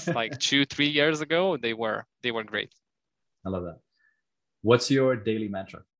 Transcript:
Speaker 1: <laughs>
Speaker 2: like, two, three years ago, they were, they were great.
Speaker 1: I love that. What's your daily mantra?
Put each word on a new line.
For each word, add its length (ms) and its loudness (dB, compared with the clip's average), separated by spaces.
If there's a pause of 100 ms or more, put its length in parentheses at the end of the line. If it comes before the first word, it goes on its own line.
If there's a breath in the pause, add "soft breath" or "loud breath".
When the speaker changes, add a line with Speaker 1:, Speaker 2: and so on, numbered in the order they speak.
Speaker 1:
<laughs> 80 -2
Speaker 2:
like, 240 -4
two, 260 2
three 240 0
years 320 2
ago, 360 0
they 180 -4
were, 300 -4 (180)
they 100 -2
were 120 -4
great. 280 -6 (760)
Speaker 1:
I 40 -4
love 140 -4
that. 140 -14 (840)
What's 280 4
your 260 4
daily 320 -4
mantra? 340 -10 (180)